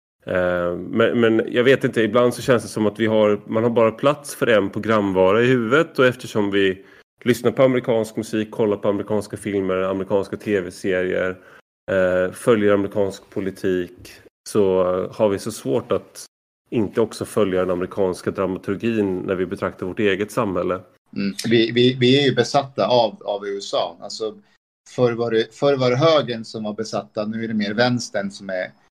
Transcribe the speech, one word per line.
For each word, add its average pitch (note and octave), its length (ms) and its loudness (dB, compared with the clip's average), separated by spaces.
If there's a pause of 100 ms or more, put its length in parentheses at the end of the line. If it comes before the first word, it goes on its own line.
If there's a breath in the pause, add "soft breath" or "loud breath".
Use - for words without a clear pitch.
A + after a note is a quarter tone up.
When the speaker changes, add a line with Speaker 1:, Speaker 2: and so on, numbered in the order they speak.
(260)
Speaker 1:
Eh, F2+ 500 -2
men, G2 440 0
men A2+ 220 4 (100)
jag A#2+ 120 2
vet C3 200 4
inte, A#2+ 180 0
ibland A#2+ 320 2
så - 80 -10
känns A#2 220 2
det G2+ 60 -12
som G#2+ 180 0
att G#2 120 -4
vi A2+ 60 2
har, G#2+ 400 2
man A2 180 -2
har A#2+ 60 2
bara A2+ 220 2
plats D3 440 -2
för B2+ 120 -2
en G2+ 220 4
programvara G2+ 720 2
i B2 40 4
huvudet, C3 520 2
och C3 60 8
eftersom A2+ 460 0
vi G2 340 0 (380 loud breath)
lyssnar A#2 280 2
på C3+ 120 2
amerikansk B2 520 0
musik, G#2+ 360 -4
kollar G#2 260 0
på G#2+ 120 -2
amerikanska G2+ 480 -4
filmer, F#2+ 380 -2
amerikanska F#2+ 600 -2
T G#2 240 -2
V-serier, F#2 760 -2 (540 loud breath)
eh, F#2 400 2
följer G#2 420 2
amerikansk G2 560 -2
politik, F#2+ 840 -4 (380)
så F#2+ 340 2 (280)
har G#2+ 180 2
vi F#2+ 100 -2
så A2+ 120 -8
svårt C3 400 -4
att - 340 -6 (440)
inte A2+ 320 -2
också - 240 -4
följa F#2+ 340 0
den F#2 100 0
amerikanska F#2 600 -2
dramaturgin G2 880 -2
när F#2 160 -4
vi F#2 100 -2
betraktar F#2+ 400 -6
vårt F2+ 140 -8
eget G2+ 320 0
samhälle. F#2 500 -2 (340)
Speaker 2:
Mm. G2 200 -4 (140)
Vi, A#2 220 4
vi, B2 280 4
vi B2+ 200 4
är C#3 100 2
ju G#2+ 60 -2
besatta A#2+ 520 0
av, A2+ 380 2
av G2+ 220 -4
U G2+ 100 -6
S - 160 -10
A. F2+ 280 -2
Alltså, G#2 340 -8 (540 soft breath)
förr B2 220 2
var A#2 200 -2
det, A2+ 240 0
förr C#3+ 200 2
var B2+ 140 2
det B2 80 2
högern B2+ 480 2
som A2 180 -10
var G#2+ 100 -6
besatta, G#2+ 520 -6
nu A2+ 180 -6
är A2+ 40 -6
det A2+ 60 -4
mer G#2 200 -2
vänstern A2+ 580 0
som G2 180 -14
är, F#2 220 -6 (180)